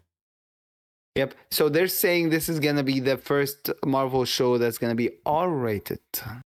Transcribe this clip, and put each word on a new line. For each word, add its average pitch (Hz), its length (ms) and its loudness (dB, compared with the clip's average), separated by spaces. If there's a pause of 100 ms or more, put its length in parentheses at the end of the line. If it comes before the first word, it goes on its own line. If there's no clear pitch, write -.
(1160)
Yep. 135 180 0 (160)
So 156 180 2
they're 160 200 2
saying 175 420 2
this 160 180 0
is 160 120 -2
gonna 143 240 2
be 135 160 0
the 131 160 2
first 143 540 -2 (140)
Marvel 131 400 0
show 123 340 2
that's 117 200 0
gonna 117 160 -2
be 117 160 0 (140)
R-rated. 147 760 -2 (460)